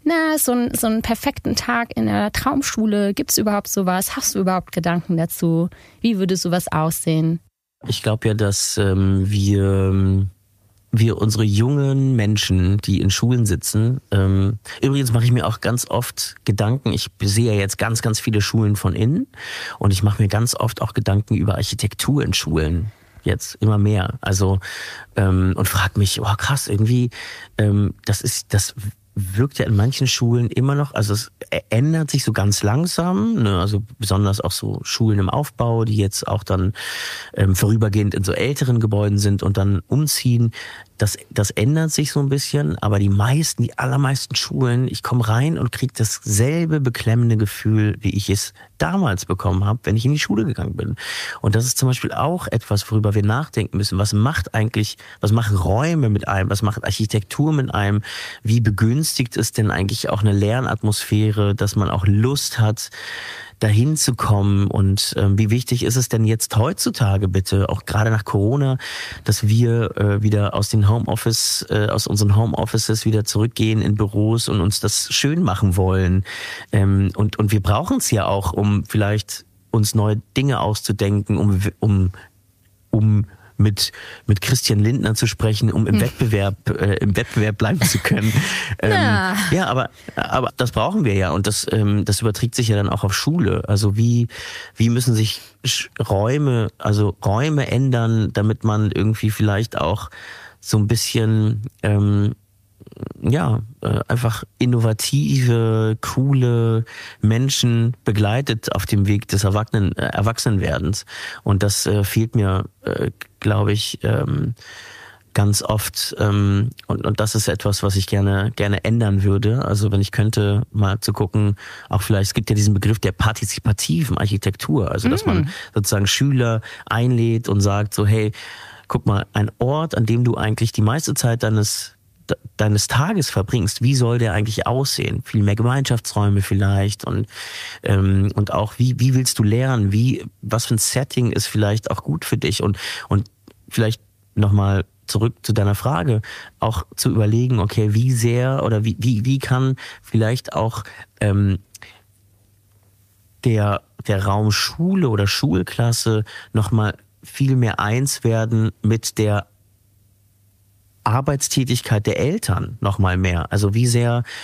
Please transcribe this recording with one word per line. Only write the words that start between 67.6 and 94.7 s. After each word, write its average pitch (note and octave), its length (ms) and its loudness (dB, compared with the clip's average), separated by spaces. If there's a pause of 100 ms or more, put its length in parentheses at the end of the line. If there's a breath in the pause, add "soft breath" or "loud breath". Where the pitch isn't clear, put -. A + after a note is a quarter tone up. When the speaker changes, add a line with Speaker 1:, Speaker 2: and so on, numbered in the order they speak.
Speaker 2:
auch - 160 -6
gerade A2 260 0
nach G#2+ 140 0
Corona, C3 540 0 (460 loud breath)
dass - 240 0
wir, A#2 480 2
äh, G#2 260 2
wieder G#2 320 2
aus G#2 140 -2
den G#2 200 4
Homeoffice, - 840 0
äh, G#2 160 0
aus - 200 -2
unseren G#2 300 2
Homeoffices A2 720 0
wieder A2 180 2
zurückgehen A2 560 0
in G#2 140 2
Büros G#2 540 0
und G2+ 120 0
uns G2 200 0
das - 320 -2
schön D#3+ 300 0
machen F#2+ 340 2
wollen? F#2 480 2 (480 loud breath)
Ähm, G2 440 4
und, G#2 220 0
und G#2 140 2
wir G#2 100 2
brauchen's D3+ 480 0
ja G#2 160 2
auch, G2 260 -2
um G2+ 320 2
vielleicht G#2 600 -2 (260)
uns G#2+ 240 2
neue G#2+ 220 2 (200)
Dinge C3 240 0
auszudenken, G2+ 760 0
um, F#2+ 240 2 (200)
um, F#2+ 300 2 (800 loud breath)
um G#2+ 360 2 (300 loud breath)
mit, G2+ 360 0 (340 loud breath)
mit G2+ 140 2
Christian A#2 400 0
Lindner A2 340 2
zu A#2 140 0
sprechen, G#2+ 440 0
um A2 140 2
im G#2+ 80 2
Speaker 1:
Hm. - 60 2
Speaker 2:
Wettbewerb, G#2 720 -2
äh, G2+ 260 0
im G2 200 0
Wettbewerb G#2+ 400 0
bleiben A2+ 260 0
zu G#2 160 0
können. G#2+ 400 0
Speaker 1:
<laughs> D#3+ 40 2 (400 loud breath)
Speaker 2:
Ähm, - 100 2
Speaker 1:
Na. G#3+ 440 2 (160)
Speaker 2:
ja, F3+ 160 2
aber, B2+ 200 -2 (280 loud breath)
aber - 400 -2
das B2 160 -2
brauchen E3 320 0
wir G#2+ 100 0
ja F#2+ 160 0
und F#2+ 160 -2
das, G#2 240 -2
ähm, G#2 340 2
das G2+ 160 0
überträgt A2+ 360 -2
sich A#2 120 0
ja G#2+ 80 2
dann G2+ 120 0
auch - 160 -2
auf F#2+ 100 0
Schule. C3 540 0
Also G2+ 280 2
wie, A#2 300 2 (480 loud breath)